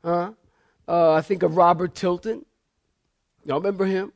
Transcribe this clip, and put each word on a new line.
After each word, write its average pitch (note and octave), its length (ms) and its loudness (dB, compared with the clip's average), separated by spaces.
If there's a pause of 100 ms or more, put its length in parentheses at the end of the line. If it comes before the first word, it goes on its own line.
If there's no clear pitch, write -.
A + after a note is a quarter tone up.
Huh? F3 280 -2 (540)
Uh, E3+ 280 4
I D#3 80 2
think F3+ 220 -2
of D#3+ 120 0
Robert F3 400 2
Tilton. F3+ 500 -6 (1000)
Y'all C#3+ 140 -2
remember G3 260 -2
him? F#3+ 300 -4